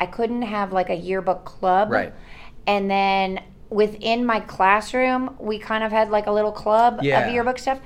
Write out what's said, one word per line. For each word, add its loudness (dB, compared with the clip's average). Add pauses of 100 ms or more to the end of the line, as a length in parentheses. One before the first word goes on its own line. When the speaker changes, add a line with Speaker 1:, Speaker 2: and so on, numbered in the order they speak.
Speaker 1:
I -2
couldn't -4
have, -4
like, 0
a -2
yearbook -2
club. 0
Speaker 2:
Right. -2 (540)
Speaker 1:
And 0
then 0 (280)
within 0
my 0
classroom, 0
we -4
kind -4
of -2
had, 2
like, 2
a 0
little 2
club 2
Speaker 2:
Yeah. 4
Speaker 1:
of -2
yearbook 0
stuff. -2